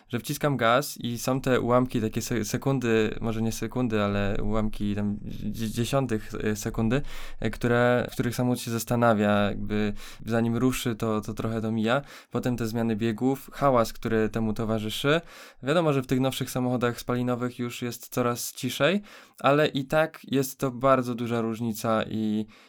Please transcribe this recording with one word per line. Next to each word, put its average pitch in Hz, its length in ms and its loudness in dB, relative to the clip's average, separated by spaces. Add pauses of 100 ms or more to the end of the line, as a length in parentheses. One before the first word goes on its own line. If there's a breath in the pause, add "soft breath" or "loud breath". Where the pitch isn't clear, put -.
że 120 100 -4
wciskam 143 380 -2
gaz 120 420 2
i 120 200 -4
są 131 220 0
te 127 200 2
ułamki, 123 400 2
takie 110 220 -2
se-, 110 220 -2
sekundy, 120 760 0
może 113 220 -2
nie 113 100 0
sekundy, 113 500 -2
ale 101 400 0
ułamki 107 520 0
tam 104 280 -2
dzie-, 110 480 -4
dziesiątych, 117 600 -2 (120)
e, 107 120 0
sekundy, 113 460 0 (380 loud breath)
e, 113 100 0
które, 120 600 2
w - 20 -14
których 117 220 -2
samochód 123 260 0
się 117 100 -8
zastanawia, 117 600 4
jakby 104 640 0 (340 loud breath)
zanim 117 300 2
ruszy, 127 400 0
to, 110 240 0
to 107 140 -6
trochę 113 260 -2
to 110 120 -2
mija. 113 300 2 (280 loud breath)
Potem 120 260 0
te 117 100 -2
zmiany 113 300 0
biegów, 117 560 -2
hałas, 127 400 2
który 110 360 0
temu 110 240 -2
towarzyszy. 110 680 0 (420 loud breath)
Wiadomo, 156 300 2
że 135 100 2
w 131 40 -10
tych 127 140 2
nowszych 131 300 -2
samochodach 123 500 0
spalinowych 123 580 -2
już 120 240 -6
jest 120 260 -8
coraz 120 440 -2
ciszej, 151 500 0 (360 loud breath)
ale 143 280 4
i 139 180 -2
tak 156 400 0
jest 131 340 -2
to 135 120 -2
bardzo 123 440 2
duża 117 260 -2
różnica 113 640 0
i, 107 440 -2 (220 loud breath)